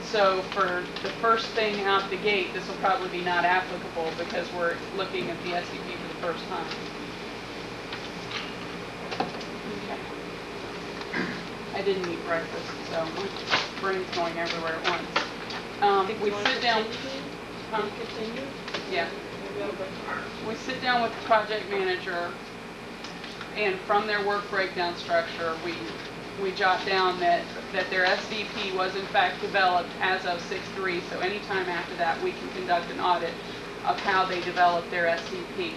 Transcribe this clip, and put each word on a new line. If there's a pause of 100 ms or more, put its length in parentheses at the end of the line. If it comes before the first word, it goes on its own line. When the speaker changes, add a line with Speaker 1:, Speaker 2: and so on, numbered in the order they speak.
Speaker 1:
So (100)
for (180)
the (120)
first
thing
out
the
gate,
this
will
probably
be
not
applicable
because
we're (220)
looking
at
the
S
D (100)
P
for
the
first
time. (3250)
Okay. (1800)
I
didn't
eat
breakfast, (220)
so (100)
my (540)
brain's
going
everywhere
at
once. (720)
Um,
Speaker 2:
Think
Speaker 1:
we
Speaker 2:
you
wanna
Speaker 1:
sit
down.
Speaker 2:
continue
then? (480)
Speaker 1:
Huh?
Speaker 2:
Wanna (140)
continue? (440)
Speaker 1:
Yeah. (460)
Speaker 2:
Maybe
I'll
go. (640)
Speaker 1:
We
sit
down
with
the
project
manager, (1200)
and
from
their
work
breakdown
structure,
we, (680)
we
jot
down
that, (300)
that
their
S
D (100)
P
was
in
fact
developed (120)
as
of
six (120)
three,
so
anytime
after
that,
we
can
conduct
an
audit (520)
of
how
they
developed
their
S
D (180)
P.